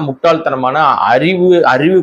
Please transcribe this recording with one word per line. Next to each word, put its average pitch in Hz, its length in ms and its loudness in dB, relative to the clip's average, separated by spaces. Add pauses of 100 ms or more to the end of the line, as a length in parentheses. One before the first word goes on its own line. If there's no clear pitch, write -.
முட்டாள்தனமான, 143 760 -2 (300)
அறிவு, 175 420 0 (160)
அறிவு 143 380 2